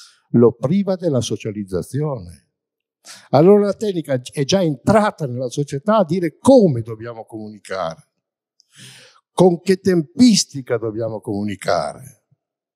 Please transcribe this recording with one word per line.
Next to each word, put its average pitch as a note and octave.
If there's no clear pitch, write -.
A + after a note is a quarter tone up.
lo A#2
priva F#3
della D#3+
socializzazione. G#2
Allora G3+
la G3
tecnica D#3
è D3
già F#3+
entrata F3
nella B2
società D3
a F#3+
dire E3+
come G3
dobbiamo A2+
comunicare, F#2+
con F3
che F#3+
tempistica F3
dobbiamo A2
comunicare, G2